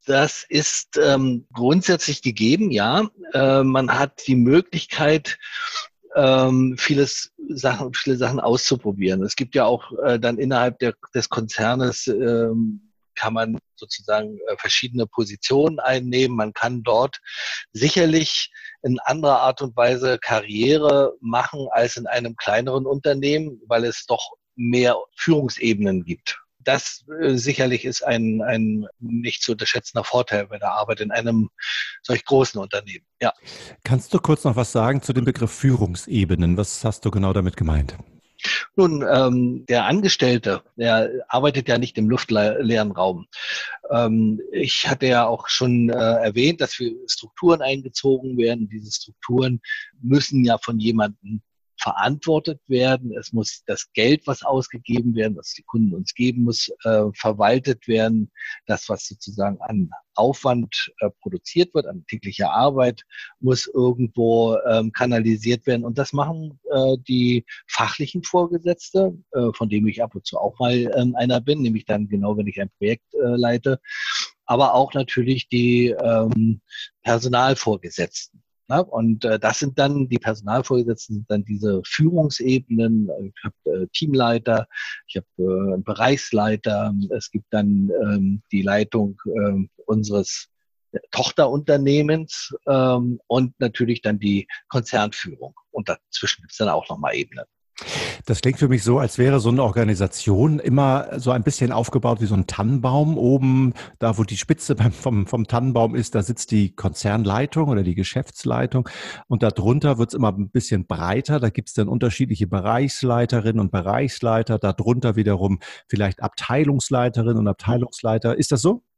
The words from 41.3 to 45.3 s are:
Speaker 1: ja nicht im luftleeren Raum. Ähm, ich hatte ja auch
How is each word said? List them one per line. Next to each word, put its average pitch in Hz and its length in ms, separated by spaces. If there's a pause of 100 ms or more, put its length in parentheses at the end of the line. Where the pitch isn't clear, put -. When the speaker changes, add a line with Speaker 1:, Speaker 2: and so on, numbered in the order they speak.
Speaker 1:
ja 123 80
nicht 120 220
im 107 100
luftleeren 110 840
Raum. 92 340 (640)
Ähm, 110 500 (100)
ich - 380
hatte 135 180
ja 120 200
auch 113 220